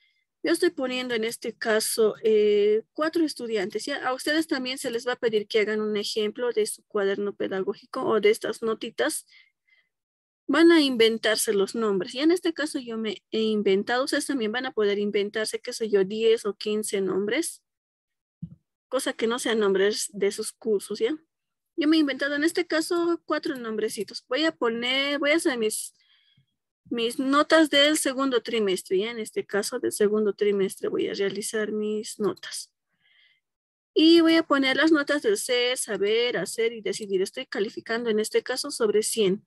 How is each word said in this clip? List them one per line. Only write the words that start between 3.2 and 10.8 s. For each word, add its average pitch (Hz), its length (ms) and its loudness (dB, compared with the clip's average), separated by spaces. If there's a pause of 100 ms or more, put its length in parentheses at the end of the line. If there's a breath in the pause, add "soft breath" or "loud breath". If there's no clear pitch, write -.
estudiantes, 220 580 -4
¿ya? 285 240 -6
A 254 60 -2
ustedes 302 320 -2
también 262 320 -4
se 262 120 -8
les 240 160 -6
va 247 60 0
a 240 40 -4
pedir 220 300 0
que 220 140 0
hagan 214 220 0
un 214 160 -2
ejemplo 214 520 -4
de 214 160 0
su - 200 -10
cuaderno 202 480 -2
pedagógico 208 720 -6
o 220 160 2
de 208 80 6
estas - 320 -2
notitas. 233 640 -4 (1200 soft breath)
Van 330 260 8
a 330 80 8